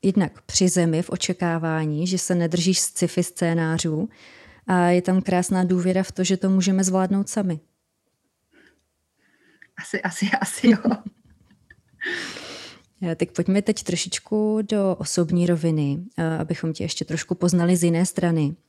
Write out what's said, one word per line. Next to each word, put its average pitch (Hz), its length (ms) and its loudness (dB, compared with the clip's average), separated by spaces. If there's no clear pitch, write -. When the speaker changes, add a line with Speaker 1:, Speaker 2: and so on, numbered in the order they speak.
Speaker 1:
jednak 196 400 0
při - 260 0
zemi 170 340 2
v - 80 -6
očekávání, 165 960 -2
že 180 120 -2
se - 160 -2
nedržíš 175 460 0
sci-fi - 420 -2
scénářů 165 880 -2
a 180 200 2
je 180 160 4
tam 185 200 2
krásná 185 420 0
důvěra 180 380 2
v - 100 -6
to, 185 120 -2
že 190 120 2
to 190 140 0
můžeme 190 340 4
zvládnout 190 440 0
sami. 180 320 -2
Speaker 2:
Asi, - 260 -8
asi, 185 280 -2
asi - 280 2
jo. 220 180 8
<laughs> - 160 0
Speaker 1:
Eh, 165 120 -2
tak - 160 -2
pojďme 190 300 0
teď 214 200 -2
trošičku 214 800 -2
do 196 360 0
osobní 175 480 2
roviny, 156 520 2
eh, 160 200 -2
abychom 160 340 -4
tě - 120 -6
ještě - 200 -6
trošku 165 300 -4
poznali 175 420 4
z 165 80 2
jiné 170 220 4
strany. 165 500 0